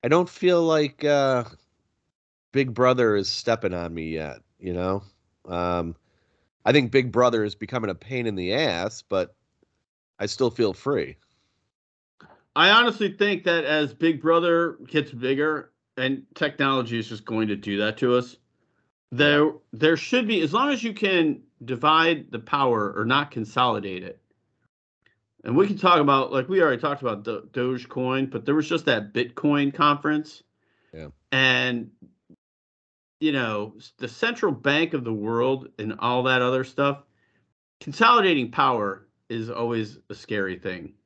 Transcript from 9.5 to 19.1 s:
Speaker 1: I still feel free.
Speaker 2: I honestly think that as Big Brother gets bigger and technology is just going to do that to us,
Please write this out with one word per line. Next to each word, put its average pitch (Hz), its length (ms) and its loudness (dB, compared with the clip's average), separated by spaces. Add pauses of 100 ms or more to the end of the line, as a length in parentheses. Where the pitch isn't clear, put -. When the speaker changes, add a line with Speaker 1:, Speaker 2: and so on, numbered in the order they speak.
Speaker 1:
I 101 80 -6
still 120 240 -2
feel 113 220 0
free. 101 440 -6 (1400)
Speaker 2:
I 170 140 6
honestly 226 420 2
think 202 320 -2
that 170 200 2
as 151 280 0
Big 160 300 0
Brother 170 640 2
gets 147 240 -2
bigger 139 600 -2 (240)
and 131 280 -4 (100)
technology 135 640 -2
is 110 100 -6
just - 160 -12
going 110 240 -2
to 101 80 -2
do 101 220 -6
that 107 200 -2
to 123 160 2
us, 123 220 -2 (760)